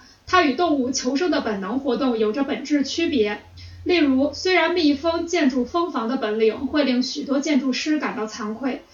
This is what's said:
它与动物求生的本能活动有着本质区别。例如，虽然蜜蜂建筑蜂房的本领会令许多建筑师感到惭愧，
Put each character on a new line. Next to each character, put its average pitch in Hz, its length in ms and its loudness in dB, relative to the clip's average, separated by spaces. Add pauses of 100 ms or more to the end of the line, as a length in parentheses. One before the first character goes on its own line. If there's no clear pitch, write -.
(280)
它 359 160 4
与 269 100 2
动 311 260 2
物 247 120 -2
求 262 260 -2
生 349 120 0
的 294 120 0
本 208 180 -4
能 214 200 -4
活 269 180 0
动 254 200 0
有 214 140 2
着 277 140 -2
本 285 180 -4
质 285 200 0
区 339 260 -2
别。 208 320 0 (420)
例 349 140 2
如， 277 360 4
虽 370 200 0
然 339 200 4
蜜 311 200 4
蜂 339 340 -2
建 320 220 2
筑 254 160 0
蜂 339 260 -2
房 226 160 -4
的 254 80 -2
本 220 240 -2
领 220 280 2
会 294 180 2
令 247 180 2
许 - 220 -6
多 277 160 0
建 285 180 2
筑 262 140 0
师 302 260 -2
感 220 160 -4
到 214 100 -4
惭 220 280 -8
愧， 254 280 -4 (120)